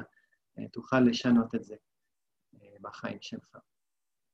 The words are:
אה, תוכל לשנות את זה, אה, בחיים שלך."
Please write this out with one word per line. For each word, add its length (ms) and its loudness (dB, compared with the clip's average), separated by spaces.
אה, 120 -10
תוכל 280 -2
לשנות 560 4
את 80 -4
זה, 120 -18
אה, 260 -20
בחיים 400 -10
שלך." 360 -16